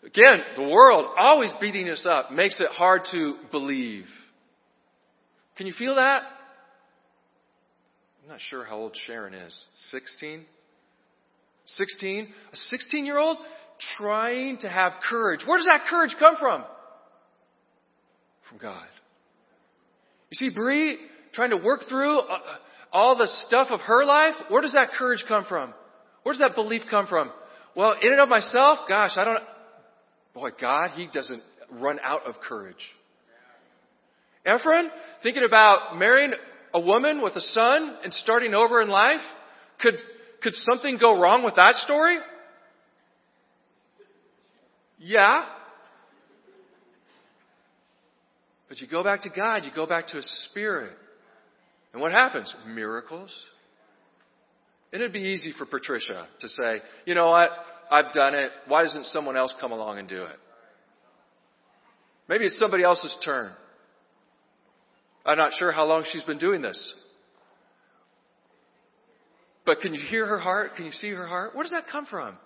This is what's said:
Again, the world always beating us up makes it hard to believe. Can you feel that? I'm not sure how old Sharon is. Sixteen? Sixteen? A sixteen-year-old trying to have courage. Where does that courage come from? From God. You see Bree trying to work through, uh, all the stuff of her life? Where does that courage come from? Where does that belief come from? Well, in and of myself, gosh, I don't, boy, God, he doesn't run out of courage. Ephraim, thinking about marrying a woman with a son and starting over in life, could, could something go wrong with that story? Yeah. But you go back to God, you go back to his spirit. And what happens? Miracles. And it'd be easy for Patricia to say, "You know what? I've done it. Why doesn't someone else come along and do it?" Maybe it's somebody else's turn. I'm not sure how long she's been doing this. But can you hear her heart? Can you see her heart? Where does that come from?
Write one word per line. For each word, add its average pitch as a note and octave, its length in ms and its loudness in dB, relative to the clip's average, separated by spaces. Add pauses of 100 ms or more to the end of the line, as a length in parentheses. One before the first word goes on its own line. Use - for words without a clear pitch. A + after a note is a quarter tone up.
Again, A3 380 6 (140)
the C3+ 80 -6
world F#3+ 440 8 (120)
always B3 400 6
beating G3 300 -6
us D#3+ 200 -6
up C#3+ 220 0
makes F#3 280 -2
it F3 100 -2
hard F3+ 320 2 (100)
to D#3 240 -4 (160)
believe. C3 540 -6 (1500)
Can F#3+ 100 -10
you F3+ 60 -10
feel B3+ 220 -4
that? C4+ 260 4 (2000)
I'm C#3+ 60 -20
not C#3 100 -20 (100)
sure B2+ 140 -12
how A2 140 -12
old A2 180 -12 (100)
Sharon A2 280 -14
is. F2+ 320 -20 (240)
Sixteen? D3+ 560 -14 (1200)
Sixteen? G3 640 -8 (240)
A - 20 -20
sixteen-year-old C#4+ 800 -4 (600)
trying A#3 600 -4
to G#3 100 -10
have F3+ 240 0 (140)
courage. A3 380 -2
Where E4 120 2
does F4 100 0
that D4+ 220 2
courage E4 300 -2
come D#4 180 6
from? G3 260 -2 (1900)
From A#2 100 -20
God. F#2+ 280 -16 (1400)
You - 60 -16
see B3+ 180 -6
Bree C#4 440 -2 (360)
trying A#3+ 180 -2
to G#3 60 0
work G#3 300 0
through, C#4 320 0
uh, F#3 200 -6 (520)
all A3+ 240 4
the A#3 120 2 (200)
stuff C4 220 2
of A3 120 -4
her A#3+ 240 4
life? D4+ 300 4 (140)
Where A#3 120 4
does C#4 120 -6
that C4+ 180 2
courage B3 360 -2
come G#3 180 -2
from? C#3 280 -8 (500)
Where C#4 100 -2
does C4 80 -2
that C4+ 140 4
belief A3+ 340 -4
come G3+ 180 0
from? D#3 240 -2 (440)
Well, G#3 260 2
in A#3 100 4
and C#4 80 6
of C#4 100 6
myself, B3 580 4
gosh, G3 300 0
I F#3 60 0
don't, A3+ 200 -2 (880)
boy, B2 160 -10 (100)
God, C#3+ 360 -2
he F3 160 -12
doesn't B2+ 320 -10 (280)
run C3 320 -6
out C#3 220 -6
of A#2+ 160 -12
courage. G2 340 -14 (1700)
Ephraim, D#4+ 420 2 (360)
thinking B3+ 200 0
about G#3+ 540 6
marrying B3+ 360 4 (400)
a E3+ 60 2
woman B3 420 0
with G3 140 -4
a F3+ 60 -8
son C4 640 0
and F3+ 100 -10
starting A#3 400 0
over A#3 280 4
in G#3+ 80 0
life, A3+ 320 4 (580)
could, A3+ 160 2 (460)
could A3 140 -4
something B3+ 420 -2
go A3 220 4
wrong G3+ 240 6
with G#3+ 120 -2
that G3+ 200 8
story? D#4 420 0 (2750)
Yeah. G#3 440 4 (3250)
But C3 100 -20
you C3 80 -18
go E3 160 -4
back G3+ 200 -2
to G3 60 -12
God, G3+ 360 -4
you C#3 100 -16
go D#3+ 100 -4
back E3 220 -4
to - 80 -16
his - 340 -10
spirit. F3 440 -8 (1000)
And A#2+ 80 -10
what D#3+ 100 -2
happens? F3+ 420 0 (140)
Miracles. A2+ 640 -12 (1600)
And G3 100 -8
it'd A#3 120 -6
be G#3 60 -8
easy F#3 380 -8
for C#3 80 -12
Patricia A2 640 -8 (120)
to B2 80 -14
say, A2+ 340 -6 (240)
"You F3 100 -4
know E3+ 160 4
what? E3+ 200 6 (380)
I've D3 240 2
done C#3+ 220 2
it. C#3 160 -2 (160)
Why D3+ 160 2
doesn't D3 220 -6
someone C#3+ 300 -8
else C3 240 -2
come B2+ 120 -8
along G#2+ 280 -10
and G2 80 -16
do F#2 160 -12
it?" D#2 160 -16 (1900)
Maybe G#3+ 180 -2
it's F3+ 140 -4
somebody F#3+ 240 2
else's F3 400 0
turn. B2 280 -8 (1700)
I'm D3+ 120 2
not D#3 160 0
sure F3 180 -2
how D#3 140 0
long D#3+ 200 0
she's D#3 180 -10
been D3+ 140 -10
doing F3 240 -2
this. G2+ 320 -10 (2750)
But D#3 160 0
can F3 120 -8
you D3 140 -12
hear A3 180 -4
her G#3 140 -4
heart? F#3 360 -4
Can F3 100 -14
you D#3 60 -14
see G#3 180 -12
her F3+ 180 -12
heart? F3+ 260 -10
Where C#4 100 -10
does E4+ 100 -10
that D#4+ 140 -8
come D4 180 -12
from? B2+ 400 -12